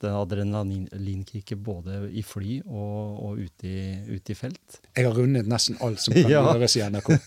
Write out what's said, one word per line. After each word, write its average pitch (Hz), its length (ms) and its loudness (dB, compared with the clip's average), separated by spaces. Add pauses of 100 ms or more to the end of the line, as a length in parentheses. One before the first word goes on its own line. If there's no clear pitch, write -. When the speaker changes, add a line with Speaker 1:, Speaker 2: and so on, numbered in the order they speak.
Speaker 1:
det 104 100 -2
adrenalinkicket 101 1500 -4
både 98 480 -8
i 104 120 -6
fly 104 440 -8
og, 104 560 -8
og 104 160 -6
ute 92 300 -10
i, 95 160 -6 (240)
ute 104 240 -8
i - 60 -10
felt. - 420 -12 (160)
Speaker 2:
Jeg 127 100 6
har 113 80 2
rundet 123 320 2
nesten 113 340 0
alt 113 200 -2
som - 140 0
kan 151 160 8
Speaker 1:
<laughs> 151 40 8
Ja. 143 80 8
Speaker 2:
gjøres 120 340 4
i 113 60 2
N 101 160 -2
R - 80 -6
K. 160 100 8 (100)